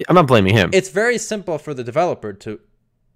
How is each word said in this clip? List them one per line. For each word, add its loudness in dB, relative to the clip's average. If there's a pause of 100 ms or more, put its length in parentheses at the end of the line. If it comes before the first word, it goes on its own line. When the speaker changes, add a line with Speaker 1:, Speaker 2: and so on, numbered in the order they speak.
Speaker 1:
I'm 4
not 6
blaming 4
him. 2
Speaker 2:
It's 0
very -2
simple -8
for -12
the -10
developer -4
to -14 (560)